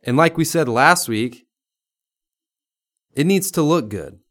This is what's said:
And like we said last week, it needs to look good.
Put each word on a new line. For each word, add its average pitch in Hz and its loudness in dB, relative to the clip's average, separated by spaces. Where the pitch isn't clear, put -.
And 123 -2
like 165 2
we 165 0
said 156 -2
last 135 2
week, 117 -4
it 143 0
needs 190 0
to 165 -2
look 151 0
good. 90 -12